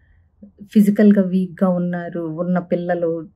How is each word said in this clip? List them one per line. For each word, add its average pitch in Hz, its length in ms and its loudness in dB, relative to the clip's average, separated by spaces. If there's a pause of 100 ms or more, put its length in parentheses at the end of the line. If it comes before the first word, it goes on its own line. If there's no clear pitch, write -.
(440)
ఫిజికల్‌గా 208 800 2
వీక్‌గా 185 460 -2
ఉన్నారు, 175 520 -4
ఉన్న 175 380 -4
పిల్లలు 170 760 -4